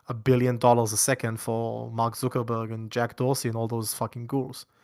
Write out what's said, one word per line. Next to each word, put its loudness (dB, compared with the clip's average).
a -6
billion 4
dollars 6
a -2
second 0
for -4
Mark 0
Zuckerberg -4
and -10
Jack -2
Dorsey 0
and -4
all -2
those -4
fucking -6
ghouls. -4